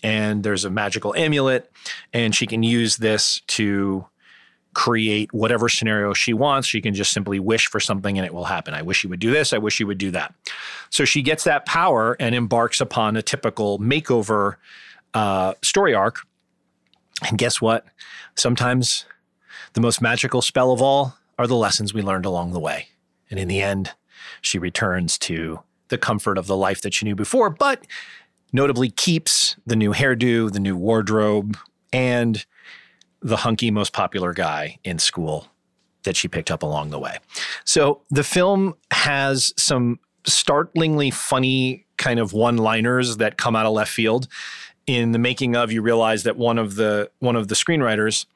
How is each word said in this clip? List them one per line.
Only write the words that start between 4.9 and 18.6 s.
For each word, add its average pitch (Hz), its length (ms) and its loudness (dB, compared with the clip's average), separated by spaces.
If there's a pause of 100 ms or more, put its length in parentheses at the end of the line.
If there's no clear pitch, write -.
whatever 113 360 2
scenario 107 440 0
she 113 220 0
wants. 135 320 2
She 110 140 -2
can 104 120 -2
just 98 200 0
simply 98 260 -2
wish 110 300 2
for 107 100 -4
something 98 400 -2
and 92 80 -2
it 82 80 -10
will 87 120 -6
happen. 82 280 -4
"I 78 80 -8
wish 92 220 -2
you 92 60 -6
would 90 100 -8
do 110 100 2
this. 143 220 2
I 117 60 0
wish 107 200 0
you 107 80 0
would 98 120 -4
do 95 120 -2
that." - 240 -6 (560)
So 147 140 2
she 143 180 2
gets 151 220 0
that 147 220 2
power 120 520 2
and 120 160 0
embarks 117 460 0
upon 110 360 0
a 110 60 -2
typical 104 560 -2
makeover, 107 800 0 (580)
uh, 95 480 0
story 190 320 2
arc. 101 320 0 (1040)
And 110 100 -2
guess 120 220 0
what? 113 260 0 (480)
Sometimes 123 680 0 (720)